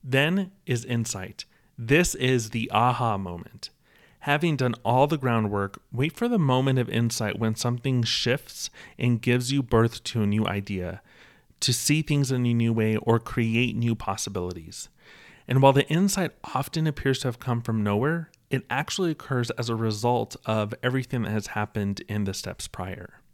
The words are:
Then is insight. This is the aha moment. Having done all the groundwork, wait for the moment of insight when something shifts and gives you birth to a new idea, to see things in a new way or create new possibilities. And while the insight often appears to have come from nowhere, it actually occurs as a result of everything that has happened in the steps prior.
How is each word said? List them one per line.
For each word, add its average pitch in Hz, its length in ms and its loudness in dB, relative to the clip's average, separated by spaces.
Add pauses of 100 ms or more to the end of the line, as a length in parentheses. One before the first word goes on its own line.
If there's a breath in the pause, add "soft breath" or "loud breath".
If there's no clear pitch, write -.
Then 156 480 2 (140)
is 120 180 -2
insight. 110 640 -6 (320 soft breath)
This 139 360 4
is 127 360 0
the 117 200 -4
aha 117 460 2
moment. 87 540 -10 (500 soft breath)
Having 151 360 0
done 123 180 0 (100)
all 127 220 4
the 160 100 0
groundwork, 107 640 0 (100)
wait 135 220 -2
for 240 160 -2
the 240 100 2
moment 131 400 4
of 123 120 0
insight 113 480 0
when 110 160 0
something 120 480 0
shifts - 680 -2 (300 loud breath)
and 120 240 2
gives 123 300 0
you 139 100 2
birth 117 420 2
to - 180 -2
a 104 40 2
new 104 200 2
idea, 92 540 -4 (600 loud breath)
to 127 120 0
see 151 300 2
things 143 280 0
in 123 140 0
a 120 80 4
new 117 200 4
way 110 240 2
or 117 220 2
create 117 560 0
new 117 200 2
possibilities. 90 960 -6 (580 loud breath)
And 135 140 4
while 135 100 10
the 139 160 4
insight 180 440 2 (220)
often 156 320 -2
appears 139 340 0
to 131 80 -2
have 120 100 -6
come 120 240 -2
from 110 200 0
nowhere, 131 480 0 (200)
it 131 180 -2
actually 151 420 -2
occurs 123 420 -2
as 117 160 -4
a 117 80 0
result 113 680 -2
of 107 380 -2
everything 123 400 -2
that 101 80 -4
has 107 180 -2
happened 104 600 -4
in 104 160 -2
the 95 100 -4
steps - 320 -10
prior. - 540 -12 (140)